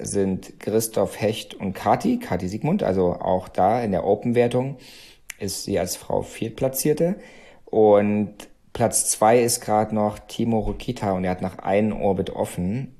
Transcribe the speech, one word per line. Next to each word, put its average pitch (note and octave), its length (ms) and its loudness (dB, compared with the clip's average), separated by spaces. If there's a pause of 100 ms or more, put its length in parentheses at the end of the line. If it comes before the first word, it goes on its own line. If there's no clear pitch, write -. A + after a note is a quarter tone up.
sind F#2+ 580 -4
Christoph G#2+ 640 -2
Hecht G#2+ 340 -2
und F#2+ 200 -6
Kati, C#3 440 0
Kati F#2 300 -4
Siegmund, C#3+ 340 -2
also F#2 300 2
auch F#2 360 -2
da G#2 320 2
in G#2+ 120 -2
der E2+ 120 0
Open-Wertung A#2+ 760 0 (600)
ist - 260 -8
sie G2 120 -2
als F2+ 200 -2
Frau - 260 -2
Viertplatzierte. D3 920 -2 (480)
Und G#2 680 4 (420)
Platz - 360 0
zwei A#2+ 320 6
ist A#2 180 0
grad G#2+ 320 0
noch G#2 280 0
Timo A#2 400 -2
Rokita G#2 540 -4
und F#2 100 -2
er F#2 80 0
hat F#2 100 -6
noch F#2 160 -6
einen G#2 340 2
Orbit F#2+ 380 0
offen G2+ 680 -4